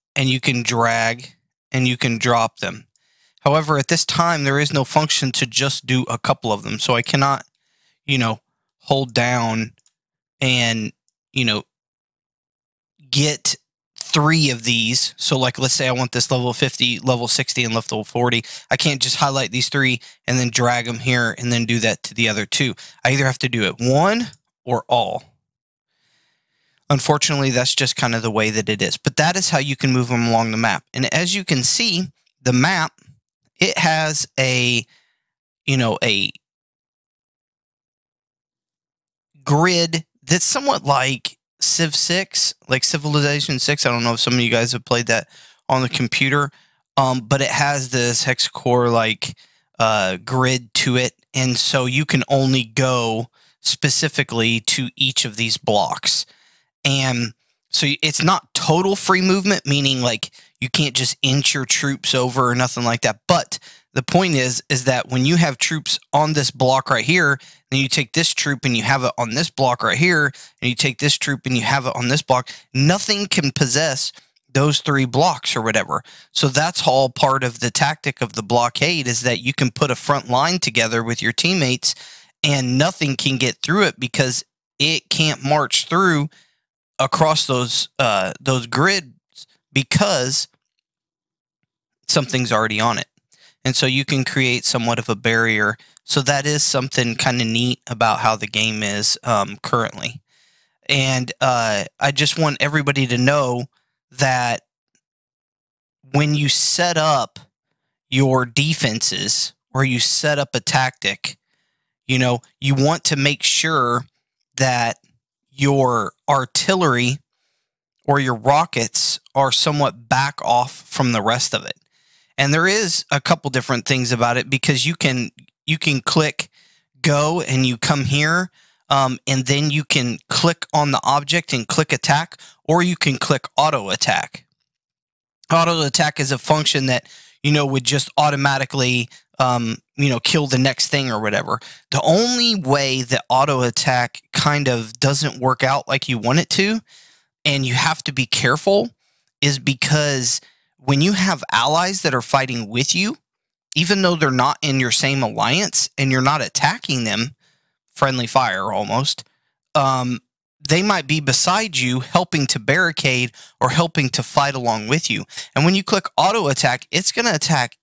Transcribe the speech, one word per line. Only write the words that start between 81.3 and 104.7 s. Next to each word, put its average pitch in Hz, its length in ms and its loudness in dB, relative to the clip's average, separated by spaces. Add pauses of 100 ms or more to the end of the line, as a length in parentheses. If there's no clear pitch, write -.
teammates 151 640 0 (480)
and 131 340 0
nothing 147 380 0
can 135 220 -2
get 120 220 -2
through 190 220 0
it 170 160 0
because 127 460 -2 (340)
it 151 320 0
can't 156 340 0
march 143 420 0
through 165 440 2 (680)
across 156 480 2
those, 123 520 -2
uh, 101 420 2
those 127 260 0
grids 147 440 0 (600)
because 139 800 0 (1600)
something's 127 420 -2
already 107 300 0
on 113 160 0
it. 87 100 -6 (600)
And 131 100 0
so - 80 2
you 131 220 0
can 135 180 0
create 123 400 0
somewhat 117 340 0
of 120 120 -4
a 110 40 0
barrier. 110 640 0 (280)
So - 180 0
that 139 240 0
is 147 180 0
something 127 500 0
kinda 123 300 0
neat 117 420 0
about 113 340 0
how 113 140 2
the 107 120 -6
game 107 360 -2
is, 104 420 -2
um, 101 340 -2
currently. - 640 -4 (640)
And, 131 500 0
uh, 113 460 0 (160)
I 139 120 0
just 147 260 -2
want 151 220 0
everybody 143 480 0
to 120 100 0
know 127 480 2 (460)
that 127 500 0 (1500)